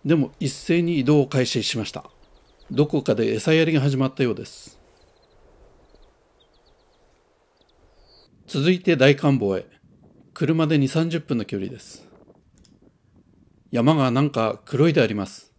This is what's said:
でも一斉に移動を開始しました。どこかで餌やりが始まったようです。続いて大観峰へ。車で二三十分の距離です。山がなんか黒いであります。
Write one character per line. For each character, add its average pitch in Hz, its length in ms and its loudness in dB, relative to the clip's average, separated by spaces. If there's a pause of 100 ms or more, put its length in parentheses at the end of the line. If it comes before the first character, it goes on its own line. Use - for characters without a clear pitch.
で 156 100 2
も 143 160 0 (100)
一 143 100 -4
斉 170 300 -2
に 170 180 0
移 127 60 -2
動 147 180 4
を 131 40 0
開 131 200 0
始 117 160 -4
し - 140 -4
ま 107 80 -4
し - 80 -10
た。 76 120 -14 (680)
ど 143 160 2
こ 147 160 -2
か 120 120 0
で 110 200 0
餌 131 180 -2
や 160 120 4
り 160 80 0
が 151 80 2
始 135 180 0
ま 131 80 0
っ - 80 -6
た 139 80 -4
よ 120 100 0
う - 20 -4
で - 120 -12
す。 - 340 -20 (3750)
続 147 240 0
い 180 100 0
て 165 160 2
大 135 200 6
観 143 180 2
峰 98 240 0
へ。 - 80 -10 (680)
車 160 340 0
で 156 120 2
二 135 100 2
三 165 220 -2
十 160 100 -6
分 139 160 -6
の 107 80 -4
距 - 140 -8
離 95 100 -6
で 123 120 -14
す。 - 280 -20 (1600)
山 127 240 2
が 131 140 2
な 131 120 2
ん 147 80 0
か 110 340 -4
黒 147 240 0
い 156 60 2
で 147 80 4
あ 113 40 4
り 107 80 -4
ま 98 120 -4
す。 - 320 -20